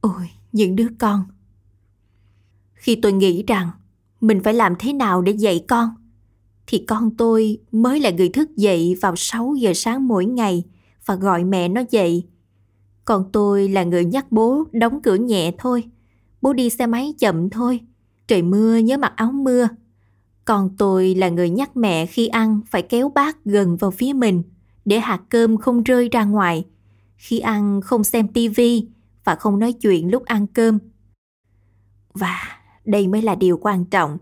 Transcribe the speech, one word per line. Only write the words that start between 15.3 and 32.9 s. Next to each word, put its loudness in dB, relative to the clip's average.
thôi, -2
bố 2
đi 0
xe -4
máy -2
chậm 0
thôi, -2
trời 2
mưa 2
nhớ 2
mặc -2
áo -2
mưa. 2
Con -2
tôi 2
là 2
người 0
nhắc -4
mẹ 0
khi -2
ăn 0
phải -2
kéo -2
bát -2
gần 2
vào -2
phía -4
mình 0
để 2
hạt -4
cơm 4
không 0
rơi 2
ra 0
ngoài, 0
khi -4
ăn -2
không 0
xem 0
tivi 0
và 0
không -2
nói 0
chuyện 0
lúc -2
ăn -2
cơm. 2
Và -6
đây 0